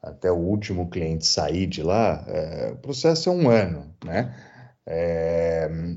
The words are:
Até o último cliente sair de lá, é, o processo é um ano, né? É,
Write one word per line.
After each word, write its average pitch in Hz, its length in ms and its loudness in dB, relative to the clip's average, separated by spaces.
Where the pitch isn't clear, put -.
Até 85 280 -2
o 87 60 4
último 90 540 -2
cliente 80 360 -2
sair 87 400 2
de 78 160 -4
lá, 92 460 2
é, 110 440 -4
o 120 60 -12
processo 160 520 2
é - 20 4
um 175 180 4
ano, 82 440 2
né? 107 300 -4
É, 82 840 0